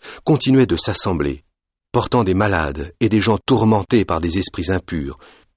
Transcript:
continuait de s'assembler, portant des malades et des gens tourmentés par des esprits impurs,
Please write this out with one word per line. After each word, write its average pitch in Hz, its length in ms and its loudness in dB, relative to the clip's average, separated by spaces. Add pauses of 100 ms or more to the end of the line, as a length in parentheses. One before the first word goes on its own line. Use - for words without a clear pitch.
(220)
continuait 135 440 2
de - 100 0
s'assembler, 73 720 -2 (440)
portant 120 340 0
des 92 100 2
malades 85 680 -2
et 113 80 2
des 107 140 2
gens 104 160 0
tourmentés 110 680 2
par 82 160 -2
des 85 160 -2
esprits 92 340 -4
impurs, 80 480 -6 (380)